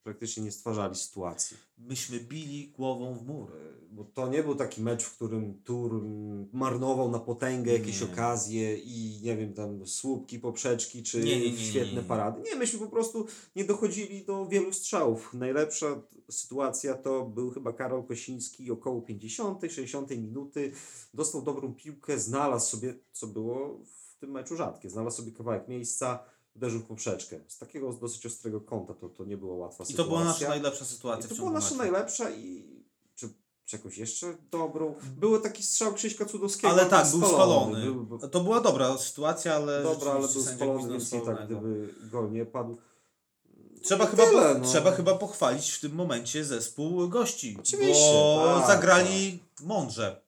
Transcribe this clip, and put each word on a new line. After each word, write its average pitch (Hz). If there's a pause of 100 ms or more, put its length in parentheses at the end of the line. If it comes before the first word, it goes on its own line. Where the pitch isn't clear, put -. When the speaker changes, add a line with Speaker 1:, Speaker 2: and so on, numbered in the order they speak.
Speaker 1:
praktycznie 110
nie 104
stwarzali 104
sytuacji. 90 (220)
Speaker 2:
Myśmy 123
bili 143
głową 127
w 117
mur. 139
Speaker 1:
E, - (360)
bo 104
to 127
nie 147
był 147
taki 120
mecz, 117
w -
którym 107
Tur, 120
mm, 104
marnował 131
na 117
potęgę 120
jakieś 104
Speaker 2:
Nie. 113
Speaker 1:
okazje 110
i, 113
nie 113
wiem, 107
tam 101
słupki, 127
poprzeczki 120
czy 117
Speaker 2:
Nie, 120
nie, -
nie, 120
nie, 117
Speaker 1:
świetne 113
Speaker 2:
nie, 123
nie. 123
Speaker 1:
parady. 110
Nie, 440
myśmy 226
po 214
prostu 226 (300)
nie 196
dochodzili 202
do 196
wielu 190
strzałów. 123
Najlepsza 143 (280)
sytuacja 131
to 131
był 123
chyba 123
Karol 131
Kosiński 123
około 120
pięćdziesiątej, 160
sześćdziesiątej 135
minuty, 139 (420)
dostał 151
dobrą 135
piłkę, 147
znalazł 123
sobie, 120 (180)
co -
było 117
w -
tym 139
meczu 135
rzadkie, 120
znalazł 113
sobie 117
kawałek 113
miejsca, 123 (320)
uderzył 113
w 113
poprzeczkę. 95
Z -
takiego 135
dosyć 113
ostrego 107
kąta 107
to, 87
to -
nie 101
była 95
łatwa 87
Speaker 2:
I 135
to 170
była 165
Speaker 1:
sytuacja. 165
Speaker 2:
nasza -
najlepsza 143
sytuacja 113
Speaker 1:
I -
to 220
Speaker 2:
w -
Speaker 1:
była 381
Speaker 2:
ciągu 330
Speaker 1:
nasza -
Speaker 2:
meczu. 254 (140)
Speaker 1:
najlepsza 202
i 92 (480)
czy, 117 (360)
czy -
jakąś 101
jeszcze 160 (160)
dobrą? 156 (220)
Był 214
taki 214
strzał 214
Krzyśka 214
Cudowskiego, 196
Speaker 2:
Ale 185
Speaker 1:
ale 180
Speaker 2:
tak, 160
był 165
Speaker 1:
spalony. 180
Speaker 2:
spalony. 110
Speaker 1:
Był, 127
był 117 (100)
Speaker 2:
To 175
była 220
dobra 135
sytuacja, 156
ale 147
Speaker 1:
Dobra, 143
ale 139
Speaker 2:
rzeczywiście 131
Speaker 1:
był 127
Speaker 2:
sędzia 139
Speaker 1:
spalony, 127
Speaker 2:
gwizdnął -
Speaker 1:
więc 117
i -
tak, 120
Speaker 2:
spalonego. 110
Speaker 1:
gdyby 107 (160)
gol 110
nie 113
padł. 117 (1040)
Speaker 2:
Trzeba 196
Speaker 1:
No -
Speaker 2:
chyba 226
Speaker 1:
tyle, 170
Speaker 2:
po-, 127
Speaker 1:
no. 127
Speaker 2:
trzeba 151
chyba 185
pochwalić 147
w -
tym 151
momencie 151
zespół 151
gości, 175
Speaker 1:
Oczywiście, 151
Speaker 2:
bo 151
Speaker 1:
tak, -
Speaker 2:
zagrali 185 (180)
Speaker 1:
tak. 147
Speaker 2:
mądrze. 117